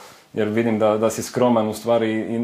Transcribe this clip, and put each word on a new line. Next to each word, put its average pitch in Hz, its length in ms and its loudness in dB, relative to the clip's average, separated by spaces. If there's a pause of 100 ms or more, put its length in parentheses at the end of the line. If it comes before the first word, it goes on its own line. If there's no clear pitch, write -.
(340)
jer 107 140 -2
vidim 110 300 0
da, 107 200 2
da 110 120 2
si 110 120 -6
skroman 120 460 2
u 104 60 -6
stvari 113 380 0
i, 110 320 -4